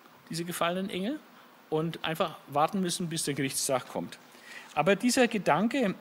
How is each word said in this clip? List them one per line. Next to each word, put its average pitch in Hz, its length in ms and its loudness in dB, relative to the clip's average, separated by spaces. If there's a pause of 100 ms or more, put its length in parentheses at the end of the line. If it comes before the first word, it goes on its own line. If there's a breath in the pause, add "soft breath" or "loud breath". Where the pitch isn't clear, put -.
(300)
diese 165 140 -6
gefallenen 175 460 -2
Engel, 220 300 -4 (500 loud breath)
und 160 340 -2
einfach 160 340 -2 (100)
warten 156 340 2
müssen, 175 280 -2
bis 160 140 -4
der 147 100 -2
Gerichtstag 131 540 0
kommt. - 300 -6 (580 loud breath)
Aber 165 200 4
dieser 247 320 4
Gedanke, 214 720 2